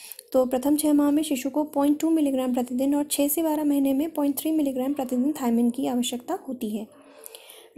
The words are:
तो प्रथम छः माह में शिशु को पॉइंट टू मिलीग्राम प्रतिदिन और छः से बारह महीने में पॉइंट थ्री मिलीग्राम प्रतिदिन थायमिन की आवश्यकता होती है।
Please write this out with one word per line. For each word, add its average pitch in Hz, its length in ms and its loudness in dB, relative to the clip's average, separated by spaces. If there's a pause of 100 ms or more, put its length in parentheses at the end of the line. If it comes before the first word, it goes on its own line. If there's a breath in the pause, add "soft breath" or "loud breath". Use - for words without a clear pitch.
(320 loud breath)
तो 254 140 4
प्रथम 262 300 0
छः 302 160 2
माह 294 180 4
में 294 120 2
शिशु 277 280 -4
को 302 140 0
पॉइंट 294 360 0
टू 320 100 2
मिलीग्राम 269 440 0
प्रतिदिन 254 400 0
और 285 100 2
छः 285 240 0
से 330 140 -2
बारह 311 220 0
महीने 285 280 2
में 302 220 -2
पॉइंट 285 240 -2
थ्री 320 140 -2
मिलीग्राम 269 400 0
प्रतिदिन 254 500 -2
थायमिन 240 280 2
की 269 160 -4
आवश्यकता 247 520 -4 (100)
होती 233 280 -6
है। 214 100 -8 (920 loud breath)